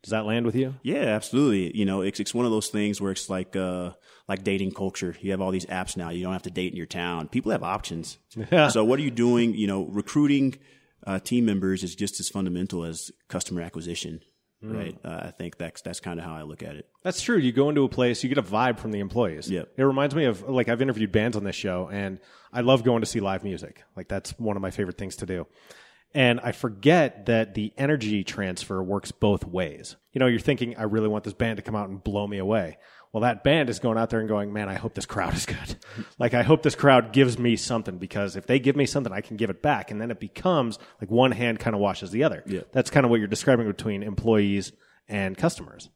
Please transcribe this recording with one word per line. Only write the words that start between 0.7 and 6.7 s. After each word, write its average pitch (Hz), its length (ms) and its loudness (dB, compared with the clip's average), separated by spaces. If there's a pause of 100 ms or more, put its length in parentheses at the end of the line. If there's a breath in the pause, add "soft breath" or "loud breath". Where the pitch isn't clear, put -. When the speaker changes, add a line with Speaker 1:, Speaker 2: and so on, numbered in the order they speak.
Speaker 2:
Yeah, 190 200 -2
absolutely. 107 720 2
You 104 80 2
know, 98 160 0
it's, 98 200 -2
it's 101 140 -4
one 120 100 0
of 117 80 2
those 107 160 -2
things 104 320 -2
where 98 100 -2
it's - 180 -8
like, 92 280 -6
uh, 90 340 -4 (380 soft breath)
like 95 160 -6
dating 98 280 0
culture. 92 480 -6
You 95 120 -4
have 95 80 -4
all 95 100 -2
these 92 160 -2
apps 92 300 -6
now. 85 140 -6
You 87 120 -6
don't 92 100 -4
have 92 100 -6
to 92 80 -10
date 90 220 -4